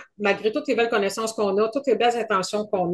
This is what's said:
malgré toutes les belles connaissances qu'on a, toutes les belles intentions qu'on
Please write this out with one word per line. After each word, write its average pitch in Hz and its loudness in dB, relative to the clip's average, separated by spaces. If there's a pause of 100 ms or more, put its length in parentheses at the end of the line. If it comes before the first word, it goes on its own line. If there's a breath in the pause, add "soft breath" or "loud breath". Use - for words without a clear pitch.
(200)
malgré 202 0
toutes 285 -4
les 254 2
belles 233 2
connaissances 220 -2
qu'on 202 0
a, 220 2
toutes 269 -4
les 233 4
belles 233 2
intentions 208 -2
qu'on 180 0